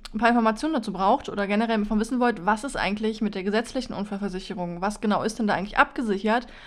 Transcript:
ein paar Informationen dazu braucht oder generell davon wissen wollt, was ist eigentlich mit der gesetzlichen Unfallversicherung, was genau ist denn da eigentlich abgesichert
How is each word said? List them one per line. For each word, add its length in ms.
ein 60
paar 100
Informationen 460
dazu 180
braucht 380
oder 160
generell 320
davon 220
wissen 200
wollt, 240
was 200
ist 120
eigentlich 460
mit 120
der 100
gesetzlichen 500
Unfallversicherung, 880
was 180
genau 220
ist 160
denn 80
da 80
eigentlich 240
abgesichert 680